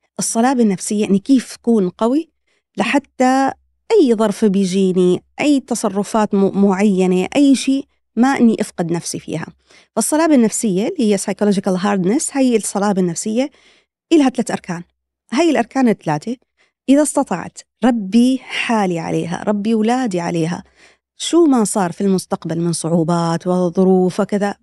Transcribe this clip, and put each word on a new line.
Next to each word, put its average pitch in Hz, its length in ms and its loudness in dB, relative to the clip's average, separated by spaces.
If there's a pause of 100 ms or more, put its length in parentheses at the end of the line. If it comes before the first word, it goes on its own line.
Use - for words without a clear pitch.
(200)
الصلابة 240 440 0
النفسية، 208 380 0
يعني 196 180 2
كيف - 420 0
كون 214 280 0
قوي 254 400 -2 (480)
لحتى 262 720 0 (400)
أي 302 240 4
ظرف 214 300 0
بيجيني، 185 800 2 (160)
أي 277 200 2
تصرفات 208 760 -2
م-، 196 260 0
معينة، 185 760 2
أي 277 200 4
شيء، 269 300 -2 (300)
ما 240 120 2
إني 240 340 2
أفقد 175 300 -6
نفسي 170 280 -6
فيها. - 280 -10 (480)
فالصلابة 311 400 2
النفسية 214 520 0
اللي 277 260 0
هي 196 40 2
psychological 196 640 -2
hardness، 202 500 0
هي 262 240 2
الصلابة 202 460 -2
النفسية 214 480 -4 (600)
إلها 285 180 4
ثلاث - 220 -4
أركان. 175 320 -8 (480)
هاي 320 180 2
الأركان 254 380 0
الثلاثة 190 480 -4 (540)
إذا 277 120 4
استطعت 277 560 -4 (260)
ربي 240 600 2
حالي 190 560 -2
عليها، 165 480 -6
ربي 208 260 -2
أولادي 220 460 -2
عليها. 170 440 -4 (540)
شو 339 280 2
ما 254 180 4
صار 190 280 -2
في - 100 -12
المستقبل 185 580 -2
من 170 140 -2
صعوبات 170 720 -2
وظروف 185 720 2
وكذا، 202 440 -2